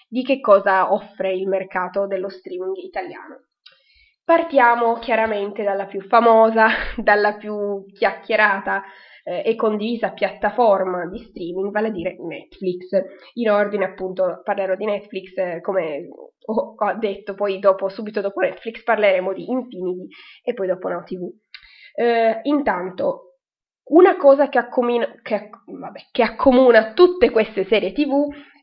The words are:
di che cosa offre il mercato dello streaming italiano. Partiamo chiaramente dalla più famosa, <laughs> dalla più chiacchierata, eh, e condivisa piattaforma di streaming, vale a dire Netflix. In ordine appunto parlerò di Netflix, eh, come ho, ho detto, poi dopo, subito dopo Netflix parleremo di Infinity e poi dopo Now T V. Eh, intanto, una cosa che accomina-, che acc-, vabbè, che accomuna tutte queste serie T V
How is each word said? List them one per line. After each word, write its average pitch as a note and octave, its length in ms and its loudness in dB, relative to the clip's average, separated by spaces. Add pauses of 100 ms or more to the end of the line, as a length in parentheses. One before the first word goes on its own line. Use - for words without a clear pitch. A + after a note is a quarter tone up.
di A#3+ 140 -6
che C4 180 -2
cosa F#3+ 540 4
offre F#3+ 400 -4
il F#3+ 140 -4
mercato F#3+ 580 -4
dello G3 240 -6
streaming F#3 480 -10
italiano. - 680 -14 (800)
Partiamo A#3+ 760 2
chiaramente A3 640 -2
dalla G3 220 -2
più G3 140 -10
famosa, A3+ 680 6 (200)
<laughs> - 80 -8
dalla G#3 400 0
più G3+ 560 -8
chiacchierata, G3 920 -2 (420)
eh, F3 200 -6
e A3+ 100 0
condivisa A3 560 -2
piattaforma F#3+ 1000 0
di G#3 100 -12
streaming, F#3+ 520 -8
vale G#3+ 160 -2
a G#3+ 40 -6
dire F3 280 -8
Netflix. F3+ 720 -10 (440)
In A#3 160 -2
ordine G3+ 340 0
appunto F#3 600 -4
parlerò G3 320 -4
di G#3 100 -6
Netflix, G3+ 500 -8
eh, F3 240 -6
come E3+ 480 -6 (380)
ho, - 320 -6
ho G3+ 220 -2
detto, G3+ 340 -8
poi G3 260 -4
dopo, G3 300 0
subito G#3 320 -6
dopo G3 180 -6
Netflix - 440 -4
parleremo G3 500 2
di F3+ 180 -10
Infinity F#3+ 560 -6 (340)
e A#3+ 120 -4
poi G#3 140 -4
dopo F#3 200 -4
Now F3 160 -6
T - 140 -10
V. F3+ 120 -8 (680)
Eh, A3+ 480 0
intanto, F#3 960 -4 (500)
una F4+ 260 6
cosa C#4 320 6
che C4+ 100 -4
accomina-, A#3+ 640 -2
che A3 140 -6
acc-, - 300 -12
vabbè, - 340 -16 (120)
che A#3+ 120 0
accomuna A#3+ 680 6
tutte F4+ 360 6
queste G#3+ 360 -2
serie G3 260 0
T D4 140 -2
V C#4+ 460 -2 (120)